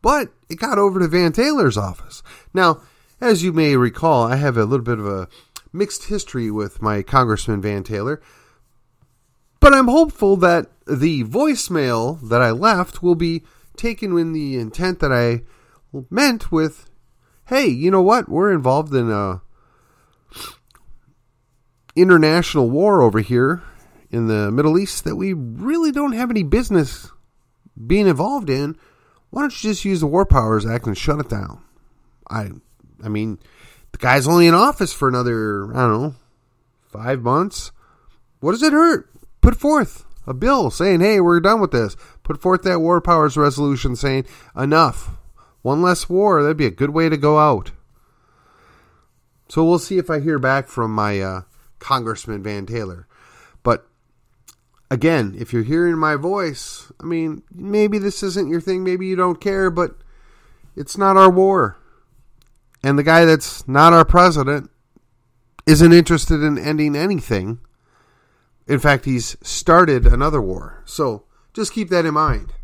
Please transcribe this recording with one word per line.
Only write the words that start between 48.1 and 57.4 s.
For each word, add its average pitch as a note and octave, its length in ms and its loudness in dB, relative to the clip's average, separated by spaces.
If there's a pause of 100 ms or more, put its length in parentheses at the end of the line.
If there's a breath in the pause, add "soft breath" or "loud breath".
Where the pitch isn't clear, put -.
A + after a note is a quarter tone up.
So D#3+ 160 0
we'll E3+ 140 2
see F#3 200 -4
if - 120 -6
I D#3 100 -2
hear D3+ 180 -4
back C3 300 -2
from A2+ 240 -6
my, G#2 280 -2
uh, F#2+ 220 -8 (360)
Congressman A2+ 640 -8
Van G2+ 240 -10
Taylor. G2+ 400 -12 (1800 soft breath)
Again, B2+ 480 -2
if - 140 -12
you're A#2 120 -2
hearing E3 340 -2
my D3+ 180 -2
voice, E3 840 -8
I - 40 -20
mean, D#3+ 380 -6 (100)